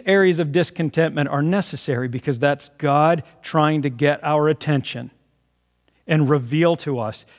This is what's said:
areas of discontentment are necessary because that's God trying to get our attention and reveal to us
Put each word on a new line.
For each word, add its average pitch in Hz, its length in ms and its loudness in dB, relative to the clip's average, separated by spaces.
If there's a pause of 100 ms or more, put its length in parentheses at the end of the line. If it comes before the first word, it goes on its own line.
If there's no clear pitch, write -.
areas 190 320 4
of 151 140 -2
discontentment 160 760 0
are 143 140 -2
necessary 151 640 -2
because 127 320 -4
that's 143 300 0 (100)
God 151 460 2 (180)
trying 156 400 2
to 139 80 0
get 143 320 0
our 151 260 0
attention 139 640 -2 (960)
and 151 240 2
reveal 151 460 2
to 139 240 -6
us 110 260 -8 (120)